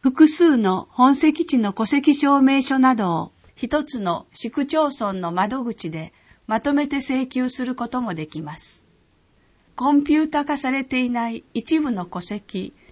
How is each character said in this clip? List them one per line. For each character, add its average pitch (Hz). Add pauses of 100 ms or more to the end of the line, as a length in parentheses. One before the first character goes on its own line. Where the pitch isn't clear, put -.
複 269
数 302
の 185
本 262
籍 311
地 269
の 208
戸 226
籍 285
証 277
明 269
書 262
な 254
ど 185
を 165 (240)
一 294
つ 254
の 175
市 -
区 285
町 302
村 214
の 180
窓 214
口 214
で 160 (340)
ま 220
と 285
め 285
て 285
請 262
求 254
す 254
る 254
こ 240
と 254
も 214
で 156
き 156
ま 151
す。 - (840)
コ 285
ン 285
ピ 302
ュ 311
ー 311
タ 285
化 294
さ 262
れ 269
て 262
い 247
な 233
い 226 (100)
一 269
部 294
の 180
戸 175
籍、 196 (180)